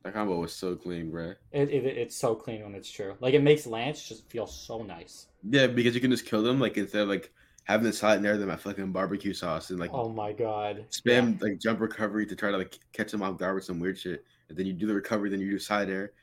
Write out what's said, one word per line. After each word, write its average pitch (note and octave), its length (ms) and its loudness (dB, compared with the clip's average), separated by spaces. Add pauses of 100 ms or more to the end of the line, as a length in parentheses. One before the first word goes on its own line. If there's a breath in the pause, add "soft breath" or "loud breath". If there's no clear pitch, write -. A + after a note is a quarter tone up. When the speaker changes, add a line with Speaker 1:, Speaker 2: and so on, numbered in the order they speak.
Speaker 1:
That F#2+ 120 -8
combo G2+ 260 0
was E2+ 160 -4
so F2+ 200 -2
clean, E2+ 360 -6
bro. E2+ 240 -6 (160)
Speaker 2:
It, C#3+ 180 2
it, C3+ 160 0
it's A#2+ 300 -2
so A#2 180 2
clean A2 300 -8
when G2+ 100 -12
it's G2 160 -12
true. G2 300 -8
Like, B2+ 160 4
it C#3 80 10
makes D3 240 6
Lance A#2+ 420 -4
just - 220 -16
feel A2 160 -4
so - 340 -10
nice. F2 460 -14 (160)
Speaker 1:
Yeah, C3 240 6
because A#2+ 260 4
you B2 80 0
can B2+ 80 4
just A#2+ 160 2
kill G#2+ 160 0
them, B2+ 180 4
like, A2 160 2
instead G#2 280 0
of, G2+ 60 0
like, F#2+ 220 -2 (340 soft breath)
having A2 200 4
the G#2+ 80 2
Sidelight G#2 300 4
Nair, G#2 160 4
then G2+ 80 -2
my E2+ 80 -2
fucking G2 360 -6
barbecue F#2+ 440 -2
sauce E2 340 -4
and, F2+ 100 -4
like, F2 120 -4
Speaker 2:
Oh A#2+ 180 -4
my G#2+ 240 -6
god. G#2+ 560 -4
Speaker 1:
spam, A#2+ 500 4
Speaker 2:
Yeah. G#2+ 100 0
Speaker 1:
like, G2 100 -4
jump A2+ 220 0
recovery G#2+ 440 -2
to G2+ 100 -8
try G2+ 140 -2
to, G2+ 80 0
like, F#2 220 -6 (140)
catch G#2 180 -4
them G#2 100 -4
off F#2+ 160 -4
guard F#2+ 160 -2
with F#2+ 100 -4
some F2 160 -6
weird F#2 200 -2
shit. F2 260 -8 (240 soft breath)
And D#2+ 80 -12
then F#2+ 80 -2
you F#2+ 80 -2
do F#2 140 -4
the G#2+ 80 0
recovery, G2+ 340 -2
then G2 100 -2
you G2 120 -2
do G2 80 -2
side G2+ 320 0
air, G2 320 -6